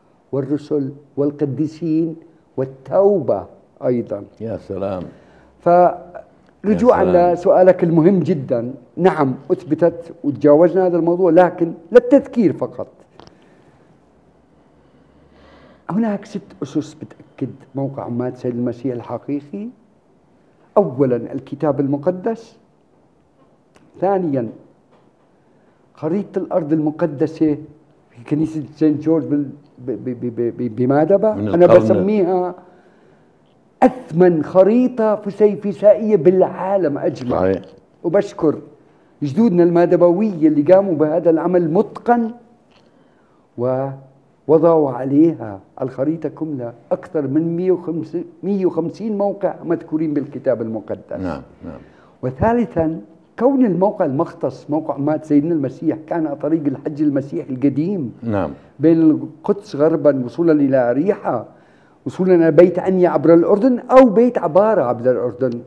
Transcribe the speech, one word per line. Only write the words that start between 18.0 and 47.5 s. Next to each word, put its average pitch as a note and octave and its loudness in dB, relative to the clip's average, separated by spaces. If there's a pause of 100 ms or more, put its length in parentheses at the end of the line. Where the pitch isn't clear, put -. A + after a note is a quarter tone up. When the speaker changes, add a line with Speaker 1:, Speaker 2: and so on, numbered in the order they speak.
Speaker 1:
عماد B2 -6
سيد B2 -6
المسيح A#2+ -6
الحقيقي. C#3+ -10 (1080)
أولا C3 0
الكتاب C3+ -6
المقدس، F3+ -4 (1400)
ثانيا E3+ -2 (1500)
خريطة F#3+ -6
الأرض E3 -2
المقدسة D3+ -2 (540)
في A#2+ -20
كنيسة D#3 -2 (140)
سانت D3+ 2
جورج D#3 0
بال-، C#3+ -2 (280)
ب-، B2+ -10
ب-، A#2+ -8
ب-، A#2+ -8
ب-، A#2 -4
ب-، A#2 -6
بمادبة. D#3 2
Speaker 2:
من G#3 -4
Speaker 1:
أنا E3+ 4
Speaker 2:
القرن - 8
Speaker 1:
بسميها F#3 0 (1300)
أثمن F3 2
خريطة A3 2
فسيفسائية G#3 2
بالعالم F3+ 2
أجمع. C3 -4
Speaker 2:
صحيح. F#2+ 0 (420)
Speaker 1:
وبشكر - 0 (640)
جدودنا F3 2
المادبوية E3+ 2
اللي D3 2
قاموا F#3+ 4
بهذا D#3 0
العمل E3 0
متقن A3+ 0 (1300)
ووضعوا C#3 0
عليها C3 0 (220)
الخريطة D3+ -6
كاملة. C#3 -10 (200)
أكثر F3 -6
من D#3+ -2